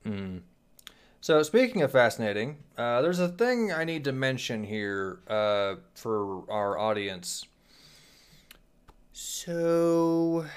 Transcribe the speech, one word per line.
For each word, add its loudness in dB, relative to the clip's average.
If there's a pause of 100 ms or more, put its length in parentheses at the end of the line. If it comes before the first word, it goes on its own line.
Mm. -8 (800)
So, 4
speaking 2
of 2
fascinating, 2 (180)
uh, 0
there's 0
a 2
thing 0
I -2
need -4
to -2
mention -2
here, -4
uh, 2 (200)
for -4
our 0
audience. -4 (1700)
So, 2 (120)